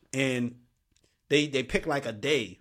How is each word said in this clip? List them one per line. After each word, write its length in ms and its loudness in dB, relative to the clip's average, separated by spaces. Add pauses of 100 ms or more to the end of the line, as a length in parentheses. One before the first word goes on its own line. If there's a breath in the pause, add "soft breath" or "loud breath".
(120 loud breath)
And 440 0 (720)
they, 180 4
they 160 -2
pick, 240 -2
like, 180 -2
a 80 -6
day. 480 -2